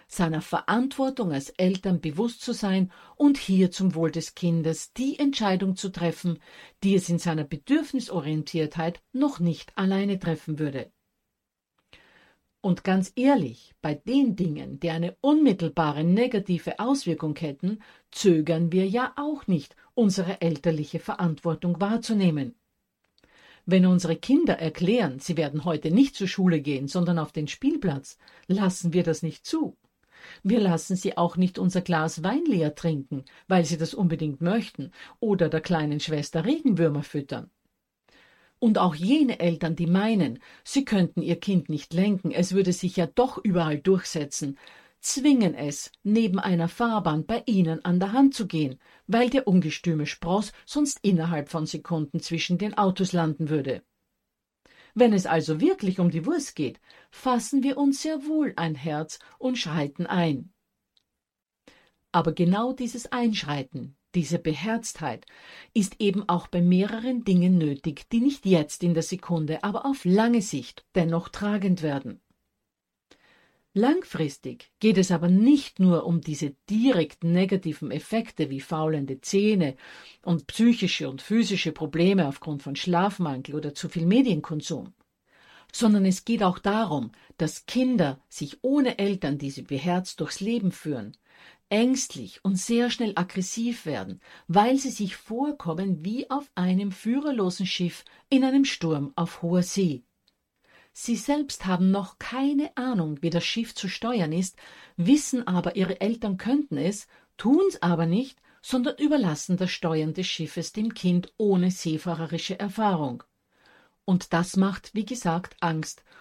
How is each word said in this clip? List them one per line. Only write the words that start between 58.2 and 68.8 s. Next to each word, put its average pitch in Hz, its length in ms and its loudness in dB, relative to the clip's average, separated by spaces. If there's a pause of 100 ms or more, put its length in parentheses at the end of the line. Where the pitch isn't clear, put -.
wohl 302 260 0
ein 160 220 -2
Herz 151 420 -6 (200)
und 254 200 -2
schreiten 156 480 -4
ein. 170 460 0 (1600)
Aber 165 180 2
genau 185 420 2
dieses 247 380 -10
Einschreiten, 147 840 -4 (180)
diese 170 240 0
Beherztheit 165 840 -4 (480)
ist 202 260 -2
eben 202 300 0
auch 175 180 0
bei 175 140 -2
mehreren 214 640 2
Dingen 180 320 4
nötig, 156 540 -2
die 233 100 2
nicht 277 240 0
jetzt 175 400 2